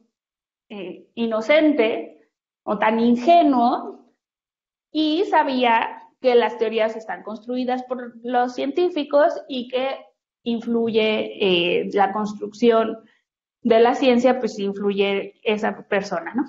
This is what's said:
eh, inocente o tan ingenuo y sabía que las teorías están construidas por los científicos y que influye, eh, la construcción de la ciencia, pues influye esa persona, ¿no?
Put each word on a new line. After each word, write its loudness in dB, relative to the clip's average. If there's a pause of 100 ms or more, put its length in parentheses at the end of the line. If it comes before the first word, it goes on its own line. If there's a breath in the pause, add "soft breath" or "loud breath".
(680)
eh, -16
inocente 0 (320)
o -4
tan 2
ingenuo 2 (880)
y 0
sabía 0 (180)
que 4
las 2
teorías -2
están -12
construidas -6
por -10
los -2
científicos 0 (160)
y -8
que -4 (440)
influye, 0
eh, -6
la 2
construcción 0 (640 soft breath)
de 4
la 4
ciencia, 2
pues -6
influye -2
esa -4
persona, -4
¿no? -2